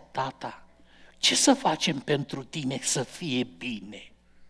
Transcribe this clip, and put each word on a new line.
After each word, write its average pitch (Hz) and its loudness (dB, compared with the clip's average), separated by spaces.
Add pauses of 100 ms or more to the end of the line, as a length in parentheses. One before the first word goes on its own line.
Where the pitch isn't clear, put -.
(120)
tata? 131 -6 (540)
Ce - 2
să - 8
facem 156 2
pentru 143 -2
tine 131 -4
să - 0
fie 127 -2 (100)
bine?” 104 -10 (380)